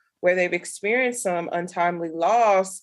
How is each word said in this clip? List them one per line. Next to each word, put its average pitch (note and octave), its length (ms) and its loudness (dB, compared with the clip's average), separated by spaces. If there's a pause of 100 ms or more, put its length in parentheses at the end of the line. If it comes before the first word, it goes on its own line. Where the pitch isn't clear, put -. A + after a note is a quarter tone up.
(200)
where F3+ 160 2
they've F3 160 0
experienced A#3+ 720 -2
some F3 300 -2
untimely F3 580 -2
loss F#3+ 720 2